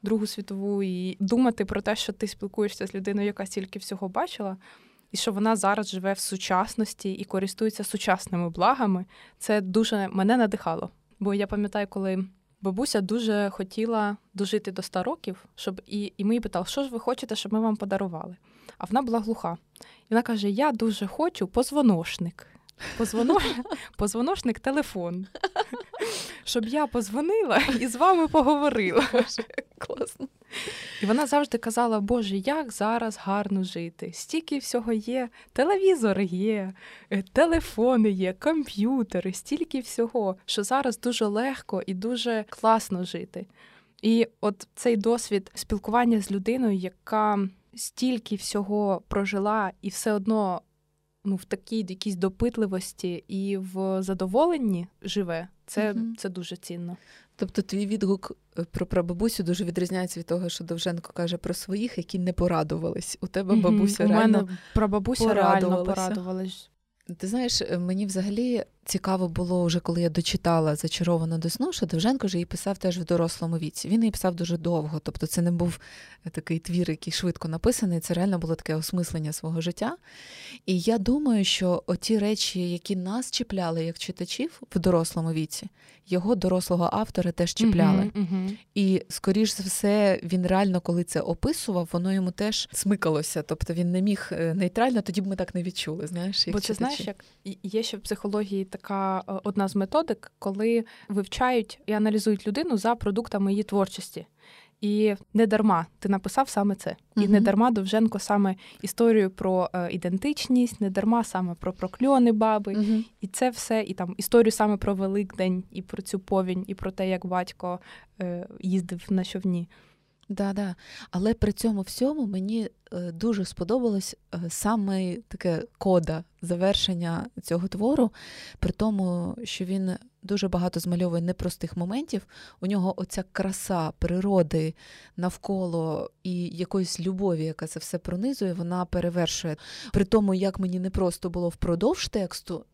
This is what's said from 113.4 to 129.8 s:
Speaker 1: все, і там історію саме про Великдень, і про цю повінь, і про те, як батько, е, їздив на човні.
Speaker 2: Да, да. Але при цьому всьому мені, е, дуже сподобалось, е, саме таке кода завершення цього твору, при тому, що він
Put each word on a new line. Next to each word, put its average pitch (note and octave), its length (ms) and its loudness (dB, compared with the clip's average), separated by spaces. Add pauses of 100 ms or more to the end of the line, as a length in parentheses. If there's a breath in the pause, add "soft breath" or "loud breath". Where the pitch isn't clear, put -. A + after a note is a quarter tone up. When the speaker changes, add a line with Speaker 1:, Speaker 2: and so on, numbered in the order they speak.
Speaker 1:
все, A3 320 -2
і F#3+ 120 -6
там F3+ 240 -6
історію A3 340 6
саме G#3 240 2
про G3+ 180 0
Великдень, F#3+ 800 -2
і F#3 100 -10
про - 200 -10
цю F#3+ 160 -6
повінь, F#3 500 0
і G3 60 -4
про F#3+ 160 -6
те, F#3+ 180 -4
як F#3 180 -2
батько, F3+ 540 -4 (400 loud breath)
е, F3 280 -6 (120)
їздив F#3 480 -2
на F#3 160 0
човні. F3+ 440 -4 (600 soft breath)
Speaker 2:
Да, G3 220 -2
да. F#3+ 220 -4 (360 loud breath)
Але G3+ 240 2
при G#3+ 180 0
цьому G#3+ 280 0
всьому C4+ 460 -2
мені, G3+ 420 -2 (240)
е, F3 200 -6
дуже G3+ 320 0
сподобалось, G#3 720 -2 (180)
е, E3+ 40 -4 (100)
саме F#3+ 680 0 (120)
таке F3 340 -2 (160)
кода E3 460 2 (180)
завершення F3 840 0 (160)
цього E3+ 260 -2
твору, A3+ 420 2 (480 loud breath)
при F3 140 0
тому, F#3 720 -2
що - 200 -6
він F#3 280 -2 (300)